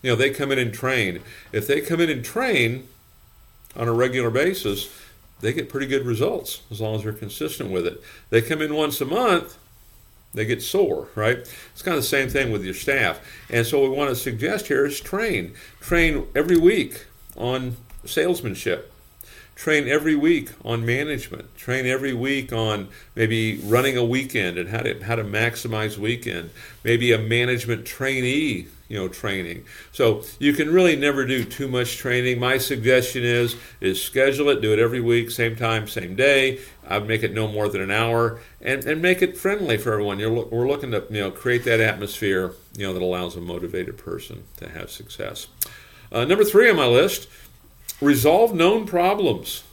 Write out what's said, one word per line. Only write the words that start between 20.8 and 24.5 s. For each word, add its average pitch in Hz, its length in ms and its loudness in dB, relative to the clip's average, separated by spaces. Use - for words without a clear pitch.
management. 131 720 -4
Train 127 280 -4
every 131 280 -2
week 131 400 -2
on 107 340 0
maybe 113 500 0
running 123 340 2
a 120 80 2
weekend 117 520 -2